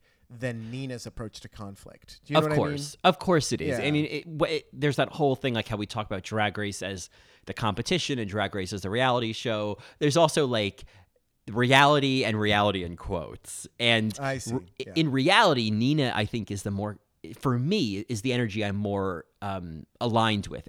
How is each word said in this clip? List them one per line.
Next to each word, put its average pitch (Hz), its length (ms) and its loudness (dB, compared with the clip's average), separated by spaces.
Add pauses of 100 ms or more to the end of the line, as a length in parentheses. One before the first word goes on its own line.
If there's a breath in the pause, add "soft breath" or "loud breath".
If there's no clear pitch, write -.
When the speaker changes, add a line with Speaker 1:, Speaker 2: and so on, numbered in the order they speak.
(300)
Speaker 1:
than 117 400 -8
Nina's 127 360 -8
approach 110 340 -12
to 110 80 -16
conflict. - 760 -18
Do - 80 -8
you 156 80 6
know 156 60 4
Speaker 2:
Of 151 40 -2
Speaker 1:
what 151 60 0
Speaker 2:
course. 143 460 -2
Speaker 1:
I - 40 4
mean? 185 60 10
Speaker 2:
Of 185 60 -12
course 170 340 2
it 110 80 0
is. 117 180 -2
I 113 60 -2
Speaker 1:
Yeah. 143 60 2
Speaker 2:
mean, 151 160 2
it, - 200 -6
wh-, 160 240 0
it, 151 220 -4
there's 139 240 0
that 139 140 2
whole 143 240 2
thing, 127 200 -2
like, 110 140 -2
how 110 80 -2
we 104 100 -4
talk 107 200 -6
about 95 160 -6
Drag 104 360 0
Race 101 240 -4
as 92 280 -8 (360 soft breath)
the 95 80 -8
competition 120 640 -2
and 107 120 -4
Drag 101 240 -2
Race 95 180 -6
as 95 100 -6
the 95 80 -6
reality 120 420 0
show. 107 460 -4 (220 loud breath)
There's 147 160 4
also, 160 300 4
like, 110 380 -2 (680 soft breath)
reality 131 760 6
and 107 140 0
reality 104 460 4
in 87 120 -8
quotes. - 680 -10 (120)
And 110 420 2
Speaker 1:
I 135 180 -4
see. 117 160 -6
Speaker 2:
r-, 135 60 -2 (180)
Speaker 1:
Yeah. - 180 -10
Speaker 2:
in 160 140 2
reality, 135 600 4
Nina, 123 440 2
I 107 100 0
think, 107 260 -4
is 101 120 -6
the 107 80 -4
more, 101 280 -4 (400)
for 123 200 0
me, 127 500 0
is 107 140 -4
the 127 100 0
energy 110 320 0
I'm 101 120 -2
more, 98 500 -2 (160)
um, 90 440 -8 (140)
aligned 113 480 2
with - 200 -12